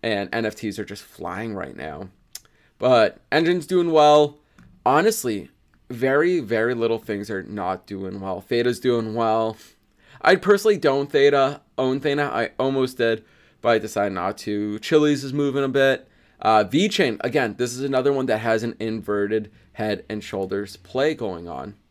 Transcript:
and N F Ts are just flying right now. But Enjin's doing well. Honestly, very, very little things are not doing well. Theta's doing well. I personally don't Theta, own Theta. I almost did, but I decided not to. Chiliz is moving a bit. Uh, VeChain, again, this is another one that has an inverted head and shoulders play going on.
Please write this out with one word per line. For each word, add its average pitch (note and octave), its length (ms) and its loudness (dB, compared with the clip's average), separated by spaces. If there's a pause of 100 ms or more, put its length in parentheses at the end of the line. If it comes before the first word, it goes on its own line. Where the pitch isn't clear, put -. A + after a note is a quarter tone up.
and G2+ 300 -2
N A2+ 120 -2
F G#2+ 100 -4
Ts G#2 240 -8
are G#2 60 -6
just - 180 -16
flying G2 520 -10
right E2+ 200 -10
now. D#2 340 -12 (680)
But A#2+ 420 4 (120)
Enjin's E3 360 0
doing F3 240 0
well. D3+ 460 6 (480)
Honestly, C3 640 0 (400)
very, C#3 500 0
very A2+ 340 0
little A2+ 260 0
things G2+ 300 -8
are G2 140 -6
not F#2+ 440 -8
doing G2 320 -10
well. F#2+ 220 -6
Theta's A#2+ 380 0
doing A#2 340 0
well. A2+ 440 0 (640)
I F#3 140 6
personally G3+ 420 4
don't C#3+ 340 0
Theta, C#3 500 4 (160)
own C3 220 0
Theta. C#3+ 240 -2
I A#2 340 -2
almost C3 400 0
did, A2+ 260 0 (380)
but A#2+ 80 0
I A#2 80 6
decided G#2 360 -2
not F#2 260 -4
to. G#2 400 -4
Chiliz D3 440 2
is C3+ 100 -10
moving C#3+ 300 0
a C#3 60 -2
bit. C3+ 380 0 (340)
Uh, G#2+ 220 4
VeChain, D3+ 600 0
again, A#2 340 0
this A#2+ 160 -2
is B2+ 80 -10
another C3+ 300 0
one C3+ 140 0
that A2 140 0
has A2+ 240 0
an A#2+ 160 -4
inverted G#2+ 720 -4 (220)
head G#2+ 360 -4
and G#2+ 140 -8
shoulders G2 540 -6
play - 360 -2
going F2+ 340 -8
on. C#2 280 -12 (160)